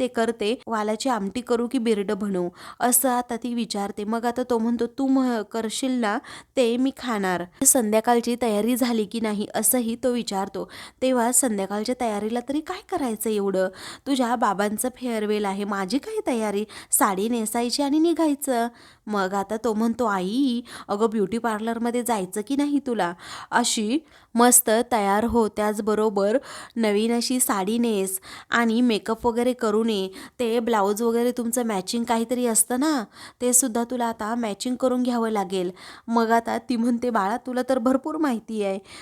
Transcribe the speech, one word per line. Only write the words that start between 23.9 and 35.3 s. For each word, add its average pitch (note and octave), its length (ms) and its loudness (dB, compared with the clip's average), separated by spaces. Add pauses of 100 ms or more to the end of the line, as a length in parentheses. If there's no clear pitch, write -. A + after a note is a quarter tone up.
मस्त A#3+ 360 6 (220)
तयार G#3 320 2
हो, A3+ 240 4
त्याचबरोबर G#3 880 0 (400)
नवीन A3 360 2
अशी A#3+ 280 0
साडी G#3 380 0
नेस G#3 400 0 (320)
आणि A#3 300 2
मेकअप A3+ 460 0
वगैरे A#3+ 260 0
करून A3+ 380 0
ये. F#3+ 180 -2 (320)
ते A#3 200 0
ब्लाऊज G#3+ 420 2
वगैरे A#3 300 2
तुमचं A#3+ 340 -2
मॅचिंग A3 380 -2
काहीतरी A#3+ 420 0
असतं A#3+ 340 0
ना, D#4 120 2 (480)
ते B3 120 2
सुद्धा A#3 380 2
तुला A#3+ 160 -2
आता A3+ 280 -4
मॅचिंग A#3 420 -4
करून B3+ 260 0
घ्यावं A#3 280 0